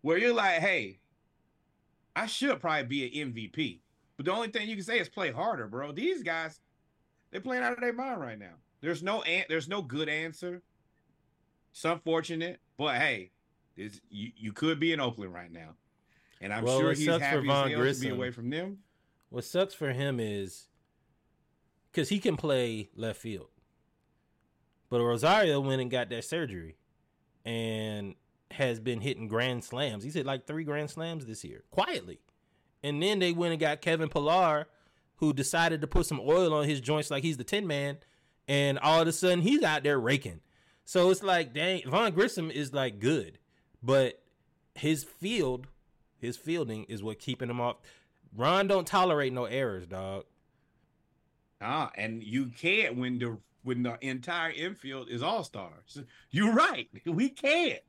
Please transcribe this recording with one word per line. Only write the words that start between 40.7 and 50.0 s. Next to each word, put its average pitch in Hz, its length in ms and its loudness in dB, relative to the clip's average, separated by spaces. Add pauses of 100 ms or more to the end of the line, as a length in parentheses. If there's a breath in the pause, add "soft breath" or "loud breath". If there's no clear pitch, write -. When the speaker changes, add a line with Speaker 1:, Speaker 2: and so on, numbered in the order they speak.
Speaker 2:
So 180 240 6
it's 185 140 4
like, 170 300 2
dang, 175 340 0
Vaughn 196 240 4
Grissom 170 400 2
is, 139 220 -4
like, 127 260 0
good, 113 400 0 (420)
but 131 400 4 (540)
his 151 280 0
field, 147 640 -2 (500)
his 120 200 -6
fielding 127 480 -4
is 104 180 -10
what 107 160 -8
keeping 127 300 -6
him 120 120 -4
off. 120 160 -2 (580 soft breath)
Ron 175 320 2
don't 190 200 2
tolerate 156 440 4
no 123 140 -2
errors, 107 420 -2
dog. 95 380 -8 (1400)